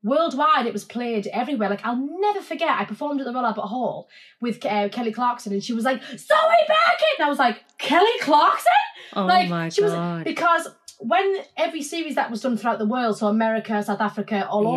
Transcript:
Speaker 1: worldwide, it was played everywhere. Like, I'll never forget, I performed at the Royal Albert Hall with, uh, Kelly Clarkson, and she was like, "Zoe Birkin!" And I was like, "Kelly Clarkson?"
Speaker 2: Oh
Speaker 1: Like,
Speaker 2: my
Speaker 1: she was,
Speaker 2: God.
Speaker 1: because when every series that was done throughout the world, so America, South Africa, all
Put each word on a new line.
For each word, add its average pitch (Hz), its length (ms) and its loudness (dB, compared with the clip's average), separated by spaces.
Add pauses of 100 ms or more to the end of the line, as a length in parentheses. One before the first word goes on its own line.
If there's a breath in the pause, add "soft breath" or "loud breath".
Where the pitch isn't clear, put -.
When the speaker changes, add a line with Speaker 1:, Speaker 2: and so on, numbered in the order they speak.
Speaker 1:
worldwide, 294 640 2
it 202 60 -4
was 202 100 -6
played 226 440 -4
everywhere. 220 420 -2
Like, 202 160 -4
I'll 240 100 -2 (240)
never 392 220 0
forget, 330 280 -4
I 202 160 0
performed 285 360 -4
at 269 40 -6
the 240 80 -6
Royal 254 120 -2
Albert 208 220 -2
Hall 233 420 -6 (320 loud breath)
with, 233 240 -4
uh, 202 240 0
Kelly 226 240 -4
Clarkson, 240 400 -2
and 196 100 -2
she 247 100 -6
was 226 120 -2
like, 262 180 -2
"Zoe 254 140 -14 (500)
Birkin!" 659 400 2 (100)
And 311 80 0
I 285 40 2
was 285 100 -2
like, 240 240 2 (140)
"Kelly 381 420 4
Clarkson?" 311 520 4 (420 loud breath)
Speaker 2:
Oh - 120 -2
Speaker 1:
Like, 359 240 4
Speaker 2:
my 165 200 -2
Speaker 1:
she 403 120 0
was, 403 120 2
Speaker 2:
God. 339 320 -4
Speaker 1:
because 330 420 0 (320)
when 392 380 0 (200)
every 320 240 -2
series 311 340 -6
that 269 140 0
was 220 120 -6
done 254 160 0
throughout 226 220 -2
the 220 60 -2
world, 226 320 0
so 214 100 0
America, 220 540 0
South 208 200 -4
Africa, 202 460 -4
all 208 160 0 (140)